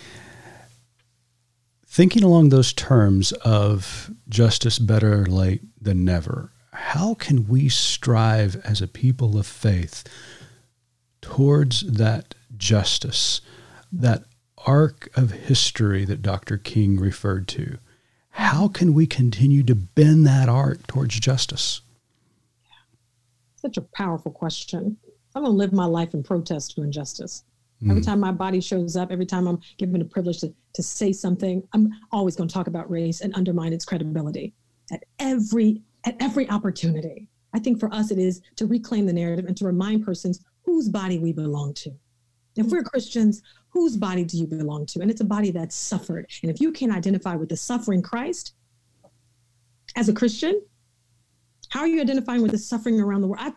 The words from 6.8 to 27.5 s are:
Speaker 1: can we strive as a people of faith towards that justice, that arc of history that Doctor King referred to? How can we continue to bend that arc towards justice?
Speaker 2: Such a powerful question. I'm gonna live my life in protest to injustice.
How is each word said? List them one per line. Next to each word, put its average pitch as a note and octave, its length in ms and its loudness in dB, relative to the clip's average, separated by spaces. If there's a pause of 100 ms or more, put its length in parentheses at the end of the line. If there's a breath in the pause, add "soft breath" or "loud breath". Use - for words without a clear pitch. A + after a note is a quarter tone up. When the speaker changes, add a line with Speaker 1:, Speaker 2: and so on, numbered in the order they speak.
Speaker 1:
can B2 320 2
we C3 200 2
strive A2 960 2
as G#2 180 0
a F#2 60 -4
people B2 500 0
of G2+ 100 -2
faith F2+ 560 -2 (1160 loud breath)
towards C#3 600 2
that A2 540 0 (200)
justice, - 880 0 (500 loud breath)
that A#2+ 320 2 (420)
arc D3 520 2
of B2 140 4
history G2+ 720 0
that G2 160 -4
Doctor G2+ 360 -2
King G2 400 2
referred F#2+ 520 -2
to? - 300 -8 (500)
How C#3 380 2
can F3 260 2
we D#3 140 6
continue B2+ 560 4
to B2 120 4
bend D3+ 520 6
that C3+ 200 4
arc C3+ 400 0
towards B2+ 320 -2
justice? - 640 -2 (1700 soft breath)
Speaker 2:
Such B3 220 -8
a - 40 -6
powerful E3 500 -6
question. F3 640 -6 (400)
I'm D4+ 80 -6
gonna A#3+ 120 2
live F#3+ 180 0
my F#3 120 2
life E3 280 -2
in C#3+ 100 -4
protest E3 520 -6
to D#3 80 -8
injustice. D3 600 -10 (460)